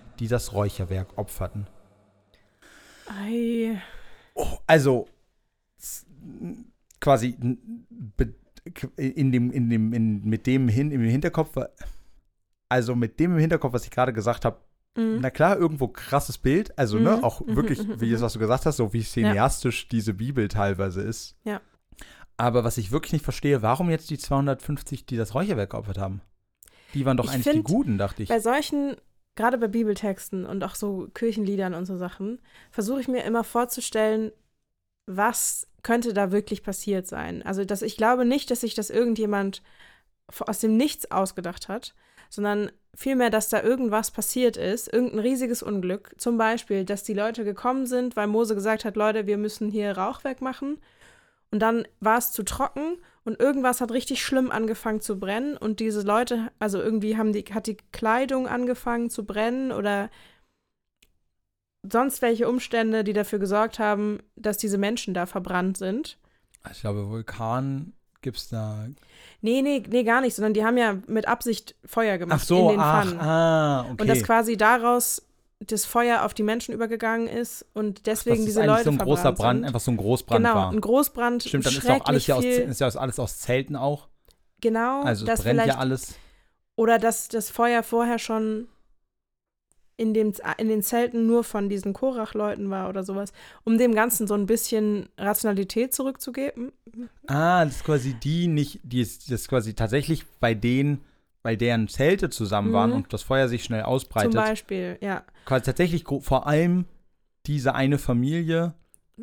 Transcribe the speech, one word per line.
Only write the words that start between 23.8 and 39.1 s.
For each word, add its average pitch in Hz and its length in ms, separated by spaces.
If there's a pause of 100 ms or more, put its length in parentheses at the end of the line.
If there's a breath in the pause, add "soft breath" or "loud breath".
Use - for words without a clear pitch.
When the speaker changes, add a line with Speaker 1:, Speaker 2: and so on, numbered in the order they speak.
Speaker 1:
jetzt 160 220
die 147 80
zweihundertfünfzig, 139 880
die 120 100
das 113 160
Räucherwerk 139 380
geopfert 104 260
haben? 98 240 (720 soft breath)
Die 135 140
waren 131 100
doch 120 80
Speaker 2:
Ich - 60
Speaker 1:
eigentlich 127 140
die 285 60
Speaker 2:
find, - 140
Speaker 1:
Guten, 160 320
dachte 196 240
ich. 101 80
Speaker 2:
bei 233 100
solchen, 285 580 (380)
gerade 240 220
bei 226 100
Bibeltexten 196 800
und 190 180
auch 185 120
so 202 400
Kirchenliedern 202 580
und 175 120
so 185 120
Sachen, 190 420 (300 soft breath)
versuche 240 320
ich 247 60
mir 254 160
immer 226 200
vorzustellen, 220 880 (760)
was - 600 (140)
könnte 233 320
da 196 180
wirklich 202 300
passiert 190 460
sein. - 340
Also, 196 240
dass 196 160
ich 220 160
glaube 247 280
nicht, 269 260
dass 240 100
sich 226 140
das 208 160
irgendjemand 208 720 (640 soft breath)